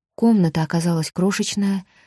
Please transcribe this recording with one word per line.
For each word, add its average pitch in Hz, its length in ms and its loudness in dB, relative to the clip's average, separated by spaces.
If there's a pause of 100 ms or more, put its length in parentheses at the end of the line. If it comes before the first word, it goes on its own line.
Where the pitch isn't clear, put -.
(160)
Комната 185 460 2
оказалась 165 500 -2
крошечная, 196 720 -2 (220)